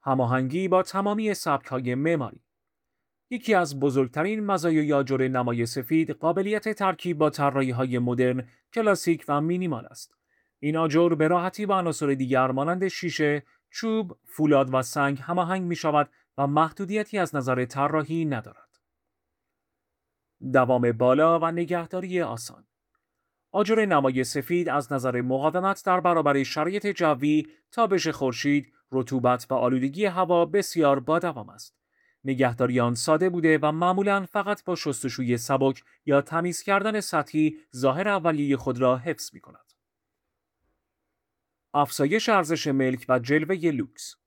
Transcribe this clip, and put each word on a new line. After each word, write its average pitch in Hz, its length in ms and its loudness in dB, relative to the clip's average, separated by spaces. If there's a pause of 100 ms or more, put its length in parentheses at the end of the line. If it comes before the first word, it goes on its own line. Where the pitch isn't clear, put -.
هماهنگی 131 640 0
با 185 160 2
تمامی 208 500 -2
سبک‌های 131 640 -4
معماری. 143 460 -2 (880)
یکی 226 240 -2
از 147 260 0
بزرگترین 147 680 0
مزایای 160 480 2
آجر 135 340 0
نمای 123 380 0
سفید 156 460 -2
قابلیت 196 580 -2
ترکیب 185 480 -2
با 151 120 4
طراحی‌های 131 720 0
مدرن، 123 480 0 (260)
کلاسیک 190 540 0
و 147 140 0
مینیمال 165 440 -2
است. - 320 -20 (420)
این 151 180 -2
آجر 160 320 4
به 156 180 2
راحتی 180 380 0
با 190 140 0
عناصر 156 340 0
دیگر 131 380 0
مانند 170 360 -2
شیشه، 147 560 -2 (260)
چوب، 220 560 -4
فولاد 139 480 2
و 131 80 2
سنگ 139 400 -2
هماهنگ 180 420 -2
می‌شود 156 460 0 (280)
و 139 100 0
محدودیتی 190 680 -2
از 170 180 -2
نظر 127 300 -2
طراحی 151 600 -2
ندارد. - 540 -8 (1700)
دوام 123 380 4
بالا 139 480 4
و 165 120 0
نگهداری 175 680 -4
آسان. 117 460 -8 (840)
آجر 214 340 2
نمای 135 380 2
سفید 165 460 -2
از 143 240 -2
نظر 123 280 -2
مقاومت 156 640 -2
در 180 140 2
برابر 156 440 2
شرایط 180 440 -4
جوی، 151 600 0 (240)
تابش 190 360 0
خورشید، 143 680 -2 (180)
رطوبت 123 580 0
و 131 40 -2
آلودگی 131 520 0
هوا 175 400 2
بسیار 156 540 2
با 156 200 0
دوام 165 300 -6
است. - 260 -20 (480)
نگهداری 127 560 2
آن 120 160 2
ساده 160 340 2
بوده 160 320 2
و 151 100 2
معمولاً 185 540 0
فقط 202 380 -4
با 180 120 -4
شستشوی 127 600 -4
سبک 131 460 0 (220)
یا 139 160 4
تمیز 165 420 -4
کردن 202 360 0
سطحی 156 580 -2 (180)
ظاهر 135 320 0
اولیه 156 500 0
خود 123 220 -4
را 127 180 4
حفظ 147 360 -8
می‌کند. - 400 -20 (2000)
افزایش 147 560 0
ارزش 165 380 2
ملک 131 420 0
و 127 100 4
جلوه 156 520 0
لوکس. - 440 -8 (120)